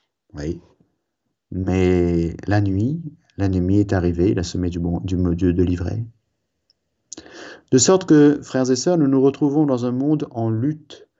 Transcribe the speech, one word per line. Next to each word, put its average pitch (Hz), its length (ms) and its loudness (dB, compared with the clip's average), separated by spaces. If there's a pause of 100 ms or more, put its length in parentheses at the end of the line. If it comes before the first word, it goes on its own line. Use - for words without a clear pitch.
(340)
Oui. 80 280 -8 (880)
Mais 90 840 0 (120)
la 104 140 2
nuit, 107 400 -2 (360)
l'ennemi 95 420 0
est 101 140 0
arrivé, 87 380 0
il - 80 -2
a 87 40 -2
semé 90 260 -4
du 87 100 -6
bon, 85 200 -4
du 95 160 -6
mo-, 87 200 0
de, 90 160 0
de 90 120 2
l'ivraie. 87 420 -4 (1700)
De 131 60 6
sorte 185 280 4
que, 147 380 6
frères 131 260 -2
et 131 60 2
sœurs, 175 220 0
nous 143 100 2
nous 135 140 2
retrouvons 143 440 2
dans 127 200 0
un 123 60 -2
monde 143 400 -2
en 113 180 -4
lutte, 135 580 -6 (120)